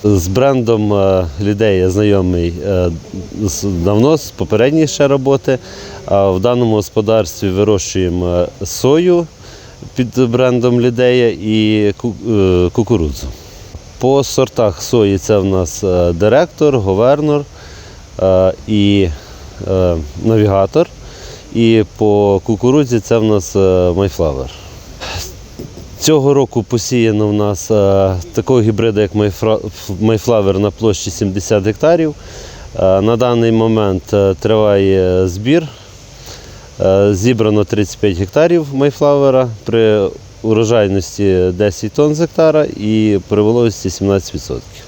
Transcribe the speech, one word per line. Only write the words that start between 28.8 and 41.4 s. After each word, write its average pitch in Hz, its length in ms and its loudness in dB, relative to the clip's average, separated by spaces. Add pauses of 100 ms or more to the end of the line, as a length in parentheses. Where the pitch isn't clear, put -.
як 104 140 -2
Mayfra-, 107 440 0 (420)
Mayflower, 107 580 2
на 104 120 0
площі 104 400 -2
сімдесят 101 540 -2
гектарів. 151 500 0 (640)
Е, 95 220 2
на 113 160 2
даний 117 340 2
момент, 110 600 0
е, 98 260 2
триває 98 880 2
збір. 123 400 -2 (1120)
Е, 98 340 2
зібрано 107 480 0
тридцять 101 340 -2
п'ять 98 200 0
гектарів 156 560 0
Mayflower 139 760 2 (160)
при 107 440 2 (340)
урожайності 101 1120 0